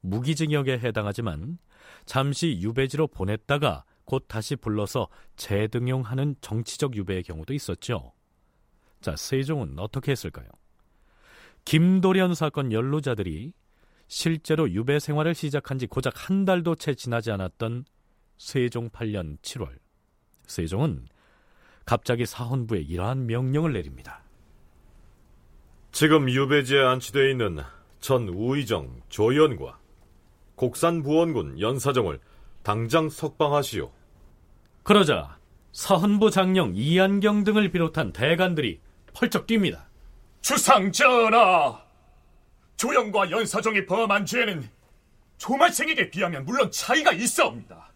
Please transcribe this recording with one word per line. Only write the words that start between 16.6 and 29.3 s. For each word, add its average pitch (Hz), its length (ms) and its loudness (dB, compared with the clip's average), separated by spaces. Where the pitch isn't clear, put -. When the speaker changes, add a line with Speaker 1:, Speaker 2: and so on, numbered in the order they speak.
Speaker 1:
채 147 200 -4
지나지 117 360 -4
않았던 113 540 -4
세종 120 540 -4
팔 110 220 -6
년 80 300 -6
칠월, 80 360 -12
세종은 90 600 -4
갑자기 120 420 0
사헌부에 117 540 -4
이러한 92 460 -4
명령을 131 460 0
내립니다. - 500 -10
Speaker 2:
지금 151 360 4
유배지에 135 520 2
안치돼 135 500 2
있는 107 280 -2
전 123 280 0
우의정 98 800 -4
조연과 113 680 2